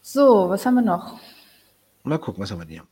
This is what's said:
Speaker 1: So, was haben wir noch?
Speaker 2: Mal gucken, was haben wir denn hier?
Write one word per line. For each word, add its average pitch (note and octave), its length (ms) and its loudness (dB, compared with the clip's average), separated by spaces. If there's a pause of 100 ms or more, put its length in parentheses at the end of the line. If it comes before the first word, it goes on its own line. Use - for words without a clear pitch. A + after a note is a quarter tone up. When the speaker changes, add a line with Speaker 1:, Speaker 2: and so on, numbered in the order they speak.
Speaker 1:
So, A#3+ 480 4
was G3+ 160 -4
haben B3+ 100 2
wir B3 60 2
noch? F3+ 360 -4 (840)
Speaker 2:
Mal D3+ 160 -4
gucken, F#2+ 240 -10
was G2 80 -10
haben F2 80 -10
wir E2 60 -14
denn D#2+ 80 -18
hier? D2+ 180 -20